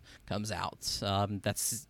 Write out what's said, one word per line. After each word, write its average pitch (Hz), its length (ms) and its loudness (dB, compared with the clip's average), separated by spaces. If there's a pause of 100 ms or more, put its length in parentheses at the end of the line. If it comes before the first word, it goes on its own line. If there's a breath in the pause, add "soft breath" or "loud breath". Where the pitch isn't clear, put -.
(260 soft breath)
comes 104 260 -2
out. - 520 -2
Um, 101 360 4
that's - 500 0